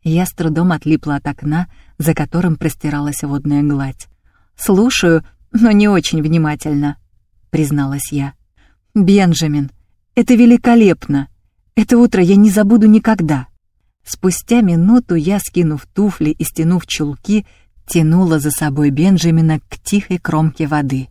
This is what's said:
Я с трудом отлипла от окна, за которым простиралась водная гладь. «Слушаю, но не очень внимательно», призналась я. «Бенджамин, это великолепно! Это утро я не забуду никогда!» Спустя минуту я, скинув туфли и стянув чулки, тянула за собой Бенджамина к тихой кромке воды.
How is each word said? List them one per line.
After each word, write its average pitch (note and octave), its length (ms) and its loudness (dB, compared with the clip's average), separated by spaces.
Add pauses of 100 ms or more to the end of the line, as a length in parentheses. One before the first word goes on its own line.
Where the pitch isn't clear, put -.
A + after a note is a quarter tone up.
Я E3+ 240 -2
с - 60 -10
трудом E3 400 -2
отлипла D3+ 460 -2
от C#3+ 100 -8
окна, D3+ 400 -6 (320)
за D#3+ 160 0
которым E3 400 -4
простиралась D3 640 -8
водная C#3+ 400 -4
гладь. C#3 460 -4 (480)
«Слушаю, F#3 680 0 (280)
но A3+ 180 2
не G#3 180 4
очень E3 360 -2
внимательно», D3+ 760 -2 (520)
призналась C#3+ 640 -4
я. C#3 220 -6 (640)
«Бенджамин, E3+ 760 2 (440)
это B3 180 2
великолепно! A3+ 960 2 (480)
Это A3 220 2
утро A3+ 260 4
я F#3+ 120 4
не G#3 140 6
забуду G#3 380 2
никогда!» F#3+ 600 2 (560)
Спустя - 580 -2
минуту F#3+ 540 2
я, F3+ 240 -2
скинув D#3+ 460 -4
туфли F3+ 460 -2
и - 120 -6
стянув E3 440 -4
чулки, D#3 580 -4 (400)
тянула E3 540 0
за D3+ 100 -4
собой D3 400 -2
Бенджамина D#3+ 720 0 (100)
к - 140 -18
тихой G3 340 -4
кромке D#3+ 480 -4
воды. C3+ 460 -4